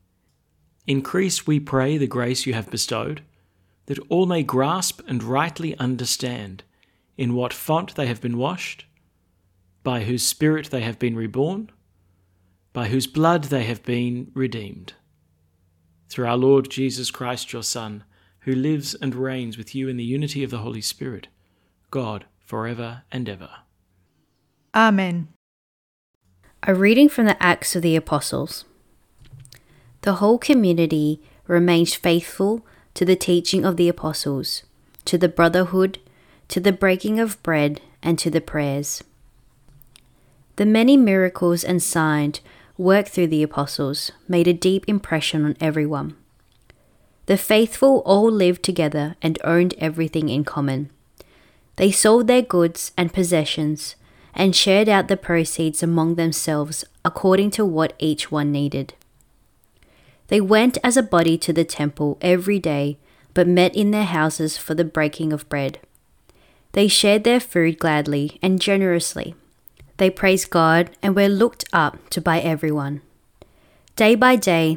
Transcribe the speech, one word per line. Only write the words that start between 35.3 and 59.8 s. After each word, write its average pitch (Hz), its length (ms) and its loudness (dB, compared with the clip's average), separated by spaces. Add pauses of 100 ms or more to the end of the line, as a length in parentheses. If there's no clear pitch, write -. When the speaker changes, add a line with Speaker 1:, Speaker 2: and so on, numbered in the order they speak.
Speaker 3:
brotherhood, 180 680 0 (500)
to 180 120 -4
the 190 120 2
breaking 190 460 -2
of 226 240 -4
bread, 147 380 0 (220)
and 165 160 0
to 175 100 -4
the 156 140 0
prayers. 143 600 -6 (1500)
The 208 100 0
many 233 320 6
miracles 185 640 2
and 180 180 0
signs 151 600 0 (340)
worked 190 320 2
through 175 200 0
the 156 140 2
apostles 143 720 -4 (160)
made 175 180 4
a 180 60 6
deep 190 340 0
impression 160 600 -2
on 147 120 -2
everyone. 151 600 -4 (1080)
The 196 140 2
faithful 233 640 4
all 208 260 4
lived 180 320 2
together 156 600 -2
and 160 200 -2
owned 175 360 2
everything 160 500 -2
in 143 160 -2
common. 143 460 -4 (880)
They 196 140 4
sold 226 360 4
their 247 160 4
goods 170 520 0
and 175 160 0
possessions 156 840 -2 (420)
and 185 160 2
shared 202 320 4
out 196 220 2
the 196 80 2
proceeds 165 640 -2
among 170 340 2
themselves 156 680 -2 (220)
according 190 440 2
to 214 140 0
what 160 340 0
each 151 320 -2
one 147 220 0
needed. 143 400 -4 (1400)